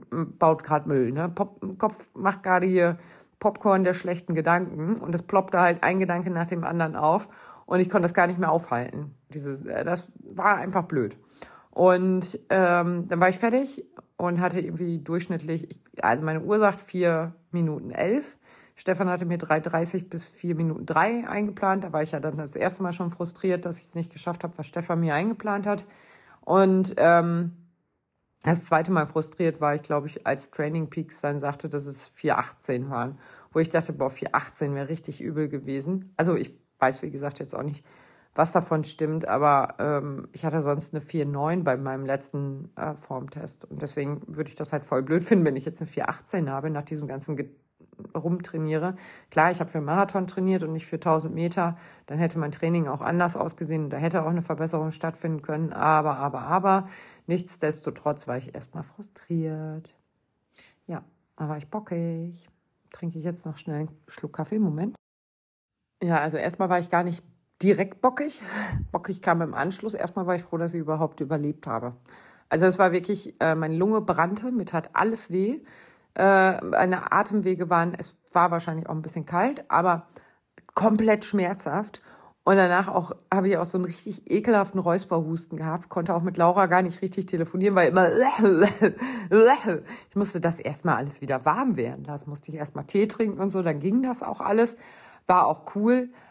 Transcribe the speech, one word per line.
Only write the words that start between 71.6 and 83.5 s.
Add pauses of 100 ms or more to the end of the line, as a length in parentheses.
habe. (560)
Also
es
war
wirklich,
äh,
meine
Lunge
brannte,
mir
tat
alles
weh. (520)
Äh,
meine
Atemwege
waren,
es (160)
war
wahrscheinlich
auch
ein
bisschen
kalt,
aber (640)
komplett
schmerzhaft. (400)
Und
danach
auch, (200)
habe
ich